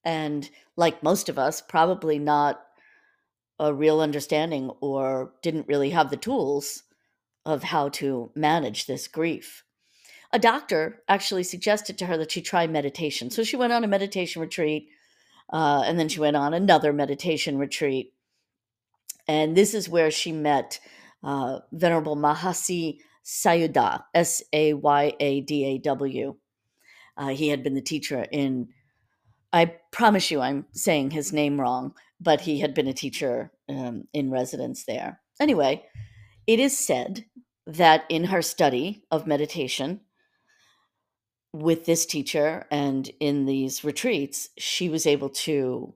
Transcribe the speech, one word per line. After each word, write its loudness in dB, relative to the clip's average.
And -4
like 2
most 2
of -4
us, 0
probably 2
not 2
a 2
real 4
understanding -2
or -2
didn't -4
really 2
have 2
the -6
tools -4
of -2
how 0
to -6
manage -2
this -8
grief. -6
A 2
doctor 2
actually 2
suggested -2
to -6
her -2
that -4
she -6
try 0
meditation. -4
So -2
she -2
went 0
on 2
a -2
meditation -2
retreat, -4
uh, 2
and 0
then 0
she -6
went 2
on 0
another 6
meditation -2
retreat. -2
And 2
this 6
is -4
where 4
she -4
met, 0
uh, -4
Venerable 2
Mahasi -2
Sayadaw, 2
S 2
A 4
Y 4
A 0
D -2
A -2
W. -4
Uh, -6
he 0
had -2
been -2
the -2
teacher -4
in, -2
I 4
promise 4
you 0
I'm -2
saying 0
his -4
name 0
wrong, -2
but 4
he -2
had -2
been 0
a -2
teacher, -4
um, -8
in -2
residence -4
there. -8
Anyway, 2
it 6
is 2
said -2
that 6
in 0
her 2
study 0
of -2
meditation -4
with 0
this 2
teacher -2
and -2
in 0
these -2
retreats, -4
she -4
was -2
able 2
to -4